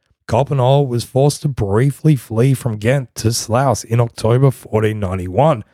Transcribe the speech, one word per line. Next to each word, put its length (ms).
Coppenol 600
was 180
forced 380
to 60
briefly 680
flee 380
from 240
Ghent 380
to 120
Sluis 560
in 160
October 500
fourteen 480
ninety-one, 760